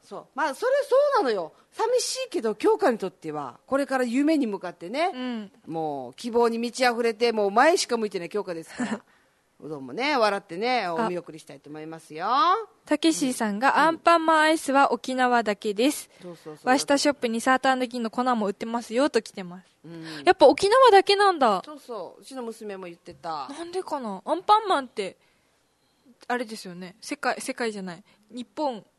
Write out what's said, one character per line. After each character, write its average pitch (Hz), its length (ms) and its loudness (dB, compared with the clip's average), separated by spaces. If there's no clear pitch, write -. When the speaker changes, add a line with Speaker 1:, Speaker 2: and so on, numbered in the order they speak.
Speaker 1:
そ 190 160 -16
う。 - 160 -16
ま 302 120 -2
あ、 269 80 -4
そ 440 120 -6
れ 508 60 2
そ 480 80 4
う - 20 0
な 262 60 0
の 220 60 0
よ。 170 180 -6
寂 466 280 0
し - 160 -6
い - 40 -18
け 320 120 -4
ど、 214 120 -2
京 415 220 2
香 - 140 2
に 214 80 -2
と 190 100 -6
っ - 20 -6
て 160 220 -12
は、 139 340 -10
こ 262 100 -2
れ 277 100 0
か 262 120 -4
ら 254 60 0
夢 285 340 2
に 254 80 0
向 202 120 -4
か 175 120 -8
っ - 40 -16
て 170 140 -14
ね、 311 260 -2
Speaker 2:
う 254 40 -12
ん。 233 340 -10
Speaker 1:
も 147 440 -6
う - 40 -20
希 240 180 -10
望 233 160 4
に 226 100 -2
満 233 180 -6
ち 254 140 2
溢 233 120 -4
れ 226 120 0
て、 233 180 0
も 208 140 0
う 196 40 0
前 269 260 6
し - 100 -2
か 240 100 -2
向 220 100 -4
い 208 40 -6
て 196 80 -8
な 170 80 -8
い - 20 -12
京 208 160 -6
香 180 100 -8
で 160 100 -10
す - 100 -20
か 247 100 -4
ら。 214 200 -6
Speaker 2:
<laughs> - 60 -20
Speaker 1:
う 139 80 -14
ど 156 100 -10
ん 135 80 -12
も 123 80 -12
ね、 269 220 -2
笑 202 240 2
っ - 20 -20
て 165 160 -14
ね、 233 260 -2
Speaker 2:
あ。 175 100 -4
Speaker 1:
お 220 140 0
見 180 80 -4
送 170 160 -12
り 156 60 -18
し - 60 -20
た 143 100 -20
い 139 60 -20
と 143 100 -20
思 151 100 -14
い 156 60 -14
ま 165 140 -14
す - 120 -20
よ。 160 140 -6
Speaker 2:
た 302 140 -2
け - 140 4
し 262 200 0
さ 220 180 -2
ん 202 80 -4
が、 269 100 2
Speaker 1:
う 262 40 2
ん。 - 40 2
Speaker 2:
ア 294 160 4
ン 330 60 -6
パ 339 200 4
ン 320 80 0
マ 320 120 4
ン - 20 4
ア 311 100 4
イ 320 80 2
ス 277 140 -4
は 277 200 4
沖 254 220 -6
縄 247 280 2
だ 208 140 -2
け 214 160 -6
で 240 180 2
す。 - 200 -10
Speaker 1:
そ 180 120 -16
う 165 40 -18
そ - 160 -20
う 156 40 -18
そ - 80 -20
う。 254 40 0
Speaker 2:
わ 262 80 6
し 269 80 0
た 277 140 2
シ 294 100 2
ョ 285 40 2
ッ - 20 0
プ 247 140 -4
に 226 120 -2
サ 262 140 4
ー 254 60 2
タ 269 100 2
ー - 20 2
ア - 40 2
ン - 20 -6
ダ 254 80 -2
ギ 247 120 -8
ー - 40 -4
の 220 80 -4
粉 247 140 -4
も 214 120 0
売 202 40 0
っ - 20 -6
て 226 140 -8
ま 233 160 -6
す 220 100 -12
よ 269 160 2
と 226 140 0
来 - 100 -18
て 196 100 -12
ま 180 200 -14
す。 - 40 -20
Speaker 1:
う - 20 -18
ん。 285 360 -14
Speaker 2:
や 359 80 6
っ - 40 6
ぱ 302 100 8
沖 370 220 6
縄 508 220 8
だ 381 120 10
け 403 140 2
な 392 160 4
ん 330 60 -2
だ。 214 260 2
Speaker 1:
そ 302 100 -18
う 285 40 -20
そ 202 400 -12
う。 - 20 -20
う 202 40 -20
ち 262 100 -20
の 262 80 -10
娘 220 340 -12
も 185 100 -12
言 175 80 -14
っ 175 40 -20
て 175 160 -20
た。 156 340 -10
Speaker 2:
な 311 160 -12
ん 349 80 -14
で 370 100 -4
か 294 180 -6
な？ 202 260 -8
ア 294 80 -2
ン 349 80 -6
パ 415 160 4
ン 427 100 -2
マ 302 140 2
ン 254 40 -12
っ - 20 -20
て、 196 280 -8
あ 247 100 -2
れ 240 80 -4
で 220 120 -12
す - 100 -16
よ 180 80 -14
ね。 180 260 -16
世 - 160 -10
界、 - 240 -4
世 262 140 -8
界 226 180 -4
じ 208 60 -10
ゃ 190 40 -10
な 180 120 -10
い。 170 100 -20
日 240 140 -12
本。 254 400 -6